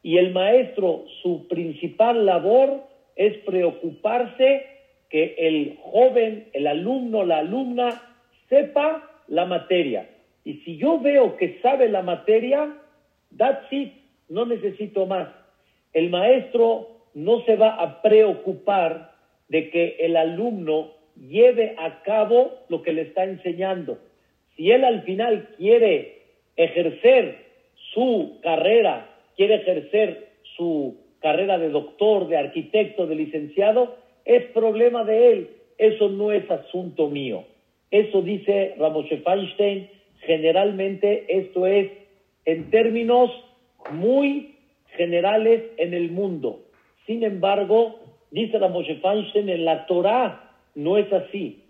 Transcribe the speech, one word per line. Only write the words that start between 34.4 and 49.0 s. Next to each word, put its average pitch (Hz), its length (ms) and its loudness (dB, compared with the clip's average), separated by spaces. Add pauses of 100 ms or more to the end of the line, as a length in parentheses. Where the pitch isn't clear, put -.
problema 226 520 2
de 226 300 4
él. 185 160 -4 (280)
Eso 214 320 2
no 208 220 -2
es 208 180 -2
asunto 165 600 -4
mío. 127 360 -6 (460)
Eso 208 300 2
dice 196 580 -2
Ramoshe 151 380 -2
Feinstein, 196 720 -2 (320)
generalmente 190 1080 0
esto 185 380 -2
es 196 240 0 (540)
en 160 260 -4
términos 233 600 2 (600)
muy 269 640 -2 (400)
generales 208 680 2 (140)
en 175 160 -4
el 170 180 -4
mundo. 170 500 -6 (440)
Sin 226 180 -4
embargo, 202 760 0 (320)
dice 220 260 -4
Ramoshe 175 380 -2
Feinstein, 202 540 -2